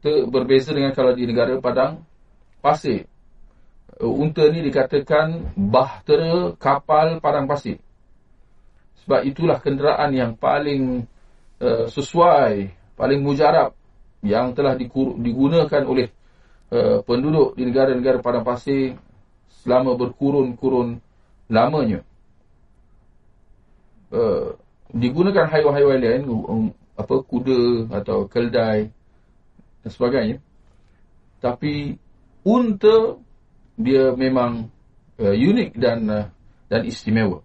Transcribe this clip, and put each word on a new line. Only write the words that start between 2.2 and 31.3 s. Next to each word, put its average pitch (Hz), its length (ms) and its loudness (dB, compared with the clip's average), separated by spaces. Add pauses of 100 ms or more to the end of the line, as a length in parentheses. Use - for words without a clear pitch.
pasir. 139 440 -2 (920)
Eh, 117 80 -2
unta 151 400 2
ni 160 160 2
dikatakan 147 920 -2
bahtera 156 1000 0
kapal 156 640 0
padang 143 280 0
pasir. 139 320 -6 (1200)
Sebab 131 240 0
itulah 147 320 0
kenderaan 143 560 0
yang 120 220 -2
paling, 135 720 -2 (500)
eh, 113 320 0
sesuai, 139 800 2 (240)
paling 135 240 0
mujarab 143 560 2 (460)
yang 117 320 0
telah 131 240 -2
dikur-, 127 400 -4
digunakan 139 680 0
oleh, 127 300 -2 (580)
eh, 110 320 2
penduduk 139 540 0
di 123 80 -4
negara-negara 127 560 0
padang 120 240 -2
pasir 127 500 -2 (680)
selama 127 360 2
berkurun-kurun 123 1040 -2 (480)
lamanya. 117 560 0 (2000)
Eh, 107 360 -2 (440)
digunakan 156 560 2
haiwan-haiwan 143 480 2
lain, 127 320 0
um, 110 400 -4 (240)
apa, 131 320 -4
kuda 120 640 0
atau 101 400 -4
keldai 113 640 -2 (880)
dan 110 80 -12
sebagainya. 135 480 -2 (1040)